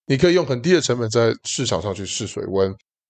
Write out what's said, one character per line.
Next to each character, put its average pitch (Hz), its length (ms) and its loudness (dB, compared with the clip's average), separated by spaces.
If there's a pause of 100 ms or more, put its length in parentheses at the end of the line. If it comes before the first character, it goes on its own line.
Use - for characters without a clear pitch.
你 139 100 2
可 170 120 4
以 170 60 4
用 175 100 2
很 123 160 -4
低 156 120 2
的 170 80 6
成 123 180 -2
本 117 100 -2
在 113 240 2 (120)
市 - 200 -6
场 98 160 -2
上 95 140 -4
去 98 100 -8
试 101 220 -6
水 104 200 -10
温。 95 280 0 (360)